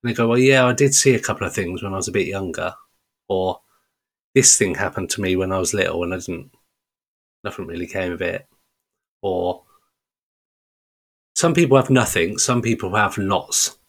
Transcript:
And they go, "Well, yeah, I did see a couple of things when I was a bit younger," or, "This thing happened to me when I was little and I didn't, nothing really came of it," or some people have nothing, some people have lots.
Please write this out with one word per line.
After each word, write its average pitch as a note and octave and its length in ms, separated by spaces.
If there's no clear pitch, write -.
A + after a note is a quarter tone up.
And A#2+ 80
they A2 40
go, A#2 140
"Well, A#2+ 100
yeah, C3 260
I B2 80
did C#3 220
see C3+ 200
a G#2+ 60
couple G#2 260
of E2 80
things F#2 280
when G2+ 100
I F#2+ 40
was F#2 120
a F#2 40
bit F#2+ 140
younger," F2+ 480
or, F#2 320
"This - 220
thing F#2 200
happened F#2 340
to - 100
me F#2 160
when F#2 160
I F#2+ 60
was F2+ 160
little F2 300
and F2+ 100
I F2+ 40
didn't, - 340
nothing G2 220
really E2+ 220
came F2+ 240
of E2+ 100
it," - 240
or F2+ 440
some E3 180
people C#3+ 220
have C3 140
nothing, G#2+ 480
some B2 240
people A2 320
have G#2 240
lots. - 580